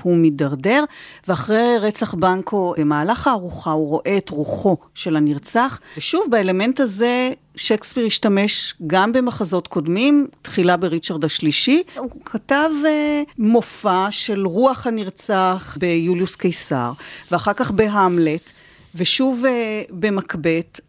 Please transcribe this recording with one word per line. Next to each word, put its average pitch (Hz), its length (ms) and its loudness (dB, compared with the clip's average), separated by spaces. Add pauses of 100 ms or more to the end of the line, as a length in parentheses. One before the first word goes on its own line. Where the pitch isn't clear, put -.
הוא 175 160 2
מידרדר, 156 640 2 (440)
ואחרי 214 540 2
רצח 208 320 -2
בנקו, 185 640 0
במהלך 151 500 0
הארוחה, 180 440 -2
הוא 156 180 0
רואה 175 280 0
את 190 120 -4
רוחו 156 480 0 (160)
של 160 220 -4
הנרצח, 151 640 0 (180)
ושוב, 339 320 -2
באלמנט 214 500 2
הזה, 247 520 0 (240)
שייקספיר 226 500 -2
השתמש 202 720 0 (120)
גם 190 240 2
במחזות 226 560 0
קודמים, 233 600 2 (140)
תחילה 180 360 2
בריצ'רד 165 480 -2
השלישי, 254 580 2 (140)
הוא 247 120 -8 (160)
כתב, 285 440 0 (160)
אה, 302 380 0 (140)
מופע 208 720 2
של 196 340 -2
רוח 247 420 0
הנרצח 190 920 -2
ביוליוס 175 560 0
קיסר, 135 560 -2 (400)
ואחר 196 220 0
כך 208 180 -2
בהמלט, 185 800 0 (440)
ושוב, 240 500 0
אה, 226 440 -2
במקבט. 170 1000 -2